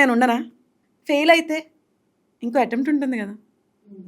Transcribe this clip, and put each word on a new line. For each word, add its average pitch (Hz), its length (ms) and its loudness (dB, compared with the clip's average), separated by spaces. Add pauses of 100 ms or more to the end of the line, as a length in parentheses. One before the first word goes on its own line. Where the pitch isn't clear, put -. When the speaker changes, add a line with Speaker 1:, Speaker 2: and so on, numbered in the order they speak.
Speaker 1:
నేను 262 160 4
ఉండనా? 240 220 2 (720)
ఫెయిల్ 302 280 4
అయితే 320 220 -2 (840)
ఇంకో 233 240 -2
అటెంప్ట్ 240 280 -4
ఉంటుంది 269 280 -4
కదా, 202 120 -12
Speaker 2:
మ్మ్. - 720 -20